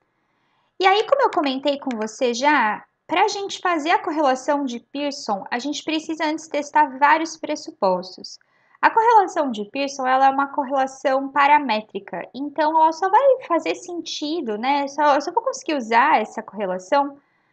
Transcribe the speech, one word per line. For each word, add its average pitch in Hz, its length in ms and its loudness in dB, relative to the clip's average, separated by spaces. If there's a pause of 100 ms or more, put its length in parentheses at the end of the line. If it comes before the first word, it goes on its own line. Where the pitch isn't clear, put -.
(800)
E 381 60 4
aí, 415 220 4
como - 140 4
eu 427 60 2
comentei 277 480 -2
com - 200 -10
você 220 360 -2
já, 240 520 0 (200)
pra 370 220 2
gente 403 320 -8
fazer 339 320 0
a 403 80 4
correlação 294 640 0
de 240 160 -6
Pearson, 269 720 -6
a 247 80 -2
gente 277 240 -6
precisa 320 400 -4
antes 311 240 -4
testar 285 500 0
vários 311 380 2
pressupostos. 196 1040 -4 (420)
A - 80 6
correlação 392 640 4
de 208 140 -6
Pearson, 277 420 -4
ela 262 200 4
é - 20 4
uma 277 180 0
correlação 269 800 -2
paramétrica, 262 1040 0
então 302 460 0
ela 320 140 6
só 381 160 -2
vai 523 360 4
fazer 330 300 0
sentido, 311 840 -6
né? 277 300 -2
Só, 285 280 2
eu 285 60 2
só 349 120 -8
vou - 100 0
conseguir 508 300 -6
usar 240 480 2
essa 214 200 -8
correlação, 214 760 -2 (360)